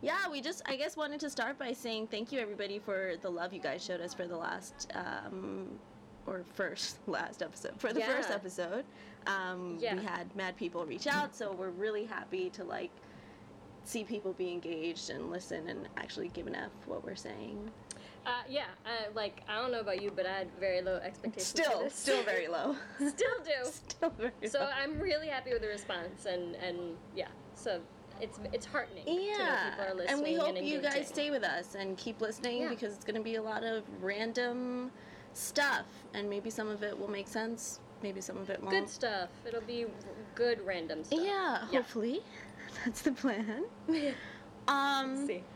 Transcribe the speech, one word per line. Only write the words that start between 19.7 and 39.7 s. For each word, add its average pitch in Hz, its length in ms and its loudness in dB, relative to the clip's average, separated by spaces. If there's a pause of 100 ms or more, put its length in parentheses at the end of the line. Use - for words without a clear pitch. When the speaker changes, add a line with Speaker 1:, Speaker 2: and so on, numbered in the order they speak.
Speaker 2:
know 233 100 2
about 196 200 2
you, 202 80 2
but 196 160 2
I 185 100 2
had 190 120 0 (120)
very 180 220 4
low 185 140 2
expectations 196 560 -2
for 330 120 6
Speaker 1:
Still, 240 200 6
Speaker 2:
this. 285 100 0
Speaker 1:
still 262 300 6
very 190 240 4
low. 170 280 2 (120)
Speaker 2:
<laughs> - 100 -12
Still 403 480 4
do. 269 260 2
Speaker 1:
<laughs> - 0 -
Still - 460 0
very 220 320 0
Speaker 2:
So 277 120 4
Speaker 1:
low. 277 140 4
Speaker 2:
I'm 285 240 2
really 320 280 4
happy 254 260 0
with 226 80 4
the 214 60 0
response, 190 580 -2
and, 180 300 0
and, 175 400 -2 (200)
yeah, 175 120 0 (260)
so 180 280 0 (380)
it's, - 200 -6 (140)
it's - 140 0
heartening - 380 -2
to 302 60 2
know 349 80 4
Speaker 1:
Yeah, 392 520 4
Speaker 2:
people 202 120 -2
are 190 40 0
Speaker 1:
and 190 100 0
we 180 80 0
Speaker 2:
listening 294 320 4
Speaker 1:
hope 311 200 4
Speaker 2:
and 285 100 0
Speaker 1:
you 294 120 4
guys 277 140 4
Speaker 2:
engaging. 277 180 2
Speaker 1:
stay 294 200 2
with 262 120 2
us 175 300 0
and 190 240 -2
keep 220 240 -2
listening 240 400 0
Speaker 2:
Yeah. 247 80 2
Speaker 1:
because 220 240 -2
it's 196 100 -10
gonna 214 160 0
be 220 180 0
a 220 40 2
lot 220 220 0
of 226 180 2 (180)
random 247 920 2 (420)
stuff, - 540 2 (260)
and 208 160 -2
maybe 202 220 0
some 214 180 0
of 208 140 -2
it 208 120 0
will 202 140 -2
make 202 180 -2
sense, 226 520 -2 (240)
maybe 196 180 -2
some 190 160 -4
of 196 140 -4
it - 100 0
won't. 196 140 -2
Speaker 2:
Good 196 140 6
stuff. 202 400 0 (180)
It'll 226 140 -2
be 233 240 0